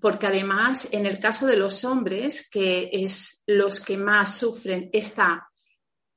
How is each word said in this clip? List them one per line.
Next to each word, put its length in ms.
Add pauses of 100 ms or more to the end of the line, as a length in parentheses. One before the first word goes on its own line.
porque 260
además, 680
en 140
el 120
caso 280
de 100
los 280
hombres, 640
que 440
es 540
los 340
que 160
más 400
sufren 560
esta 560 (680)